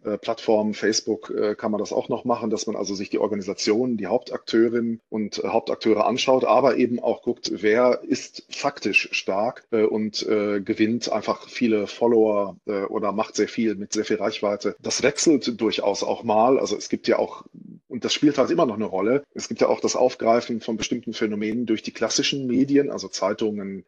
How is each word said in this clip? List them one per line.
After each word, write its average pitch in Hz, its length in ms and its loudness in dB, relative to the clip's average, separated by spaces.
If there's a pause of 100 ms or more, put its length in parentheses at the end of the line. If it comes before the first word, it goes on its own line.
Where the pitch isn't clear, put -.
äh, 104 140 -4
Plattformen, 107 560 0
Facebook, - 560 -2
äh, 107 240 0
kann 110 160 -4
man 104 80 -2
das 101 120 -4
auch - 160 -2
noch 123 160 -4
machen, 117 280 -2
dass 107 160 -4
man 107 80 -4
also 101 180 -4
sich 98 160 -8
die - 80 -2
Organisationen, 107 800 -2
die 101 80 -6
Hauptakteurinnen 117 1040 0
und, 107 300 -6
äh, - 80 -2
Hauptakteure 107 580 2
anschaut, 127 400 2
aber 120 320 4
eben 120 220 2
auch 113 240 -2
guckt, - 280 -4
wer 113 520 4
ist - 460 -6
faktisch - 640 -2
stark, 107 600 -2
äh, 110 120 4
und, 107 440 0
äh, 104 340 0
gewinnt 110 500 0
einfach 107 380 -4
viele 110 380 0
Follower, 110 800 2
äh, 101 180 -4
oder 104 280 -4
macht 104 240 -4
sehr 104 120 2
viel 110 280 0
mit 98 180 -10
sehr 107 120 0
viel 107 120 0
Reichweite. 101 640 -2
Das - 200 -4
wechselt 123 580 2
durchaus 101 440 0
auch - 200 -4
mal. 113 360 4
Also 104 180 -2
es - 120 -10
gibt - 180 -4
ja 117 120 4
auch, - 260 -4 (420)
und 123 180 -8
das 110 80 -2
spielt 147 240 4
halt 127 140 4
immer 160 140 2
noch 113 100 -2
eine 107 100 -4
Rolle, 104 380 0 (100)
es - 140 -10
gibt - 140 -2
ja 135 80 4
auch 123 100 2
das - 160 -2
Aufgreifen 120 640 2
von 110 160 -4
bestimmten 120 360 -4
Phänomenen 107 520 -2
durch 110 160 0
die - 100 -10
klassischen 131 560 -2
Medien, 135 440 2
also 98 160 -8
Zeitungen, 98 800 -4